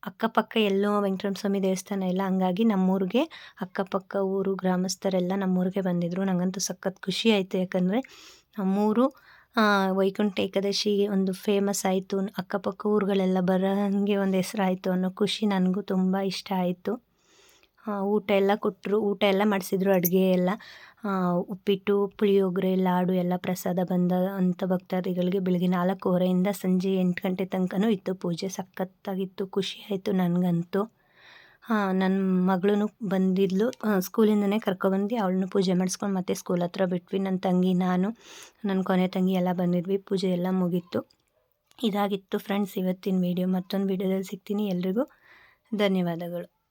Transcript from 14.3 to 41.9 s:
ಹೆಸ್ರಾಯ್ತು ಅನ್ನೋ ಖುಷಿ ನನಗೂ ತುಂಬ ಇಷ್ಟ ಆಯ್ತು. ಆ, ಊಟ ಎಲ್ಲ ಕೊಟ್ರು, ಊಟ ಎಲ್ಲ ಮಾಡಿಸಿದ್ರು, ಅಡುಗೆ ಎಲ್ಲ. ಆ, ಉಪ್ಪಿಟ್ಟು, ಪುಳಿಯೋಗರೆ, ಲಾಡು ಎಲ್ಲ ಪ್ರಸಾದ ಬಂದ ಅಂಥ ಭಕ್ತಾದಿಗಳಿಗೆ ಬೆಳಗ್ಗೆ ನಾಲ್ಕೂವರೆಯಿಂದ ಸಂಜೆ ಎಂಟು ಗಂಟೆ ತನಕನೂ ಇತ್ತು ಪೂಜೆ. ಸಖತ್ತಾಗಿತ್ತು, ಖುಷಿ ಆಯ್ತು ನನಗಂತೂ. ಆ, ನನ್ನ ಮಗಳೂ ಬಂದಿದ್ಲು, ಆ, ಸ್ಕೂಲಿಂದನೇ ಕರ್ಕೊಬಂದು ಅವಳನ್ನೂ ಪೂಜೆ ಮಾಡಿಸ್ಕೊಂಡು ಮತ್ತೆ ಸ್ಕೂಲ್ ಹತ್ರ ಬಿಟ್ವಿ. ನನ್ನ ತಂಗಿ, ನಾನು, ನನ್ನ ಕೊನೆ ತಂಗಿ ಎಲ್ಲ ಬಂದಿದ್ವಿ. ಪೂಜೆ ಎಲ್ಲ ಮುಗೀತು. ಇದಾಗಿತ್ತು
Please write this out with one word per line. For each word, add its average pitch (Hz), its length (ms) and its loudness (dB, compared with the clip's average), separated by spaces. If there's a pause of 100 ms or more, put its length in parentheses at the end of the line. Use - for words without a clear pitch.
ಹೆಸ್ರಾಯ್ತು 185 540 0
ಅನ್ನೋ 185 200 0
ಖುಷಿ 202 360 -2
ನನಗೂ 185 360 2
ತುಂಬ 185 340 0
ಇಷ್ಟ 196 400 -4
ಆಯ್ತು. 180 560 -4 (760)
ಆ, 202 140 -6
ಊಟ 202 300 0
ಎಲ್ಲ 196 260 4
ಕೊಟ್ರು, 208 440 -2
ಊಟ 202 240 0
ಎಲ್ಲ 196 200 4
ಮಾಡಿಸಿದ್ರು, 196 480 0
ಅಡುಗೆ 185 380 4
ಎಲ್ಲ. 180 200 2 (540)
ಆ, 190 280 0
ಉಪ್ಪಿಟ್ಟು, 202 840 0
ಪುಳಿಯೋಗರೆ, 190 560 2
ಲಾಡು 180 380 2
ಎಲ್ಲ 180 240 0
ಪ್ರಸಾದ 180 480 -2
ಬಂದ 180 280 2
ಅಂಥ 185 520 0
ಭಕ್ತಾದಿಗಳಿಗೆ 180 760 -2
ಬೆಳಗ್ಗೆ 180 280 0
ನಾಲ್ಕೂವರೆಯಿಂದ 180 840 2
ಸಂಜೆ 190 440 0
ಎಂಟು 180 340 0
ಗಂಟೆ 185 180 -2
ತನಕನೂ 185 420 -2
ಇತ್ತು 190 260 -2
ಪೂಜೆ. 180 340 -6
ಸಖತ್ತಾಗಿತ್ತು, 190 1000 -8
ಖುಷಿ - 340 -6 (100)
ಆಯ್ತು 196 220 -2
ನನಗಂತೂ. 180 800 0 (800)
ಆ, 208 220 0
ನನ್ನ 190 580 2
ಮಗಳೂ 202 360 2 (160)
ಬಂದಿದ್ಲು, 190 680 2 (120)
ಆ, 208 140 2
ಸ್ಕೂಲಿಂದನೇ 208 600 2
ಕರ್ಕೊಬಂದು 196 640 0
ಅವಳನ್ನೂ 185 260 0
ಪೂಜೆ 190 260 0
ಮಾಡಿಸ್ಕೊಂಡು 185 400 -2
ಮತ್ತೆ 185 200 -2
ಸ್ಕೂಲ್ 180 280 -4
ಹತ್ರ 185 220 -2
ಬಿಟ್ವಿ. 180 340 -4
ನನ್ನ 190 180 -2
ತಂಗಿ, 185 380 2
ನಾನು, 180 360 0 (540)
ನನ್ನ 190 180 0
ಕೊನೆ 185 260 2
ತಂಗಿ 190 240 0
ಎಲ್ಲ 180 200 0
ಬಂದಿದ್ವಿ. 180 460 0
ಪೂಜೆ 190 320 -2
ಎಲ್ಲ 175 200 -2
ಮುಗೀತು. 180 580 -2 (720)
ಇದಾಗಿತ್ತು 202 560 -2